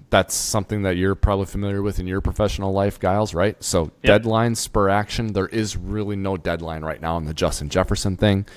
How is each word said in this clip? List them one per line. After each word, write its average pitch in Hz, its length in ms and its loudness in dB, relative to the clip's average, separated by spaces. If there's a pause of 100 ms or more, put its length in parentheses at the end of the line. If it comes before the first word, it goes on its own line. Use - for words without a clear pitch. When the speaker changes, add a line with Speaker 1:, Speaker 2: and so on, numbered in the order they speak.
Speaker 1:
that's 98 260 4
something 104 480 -2
that 92 140 2
you're 95 180 2
probably 98 300 2
familiar 101 360 -4
with 101 180 -2
in 92 80 -4
your 95 140 -2
professional 98 520 0
life, 98 260 0
Giles, 98 340 0
right? 98 300 0
So 85 280 0 (120)
Speaker 2:
Yep. - 0 -
Speaker 1:
deadline 113 520 4
spur 101 340 0
action. 104 440 0
There 95 140 0
is 107 280 -2
really 101 400 -4
no 98 220 -2
deadline 82 460 -6
right 78 180 -6
now 82 160 -2
in 80 80 -4
the 78 80 -4
Justin 78 360 -2
Jefferson 92 480 0
thing. 98 280 4 (120)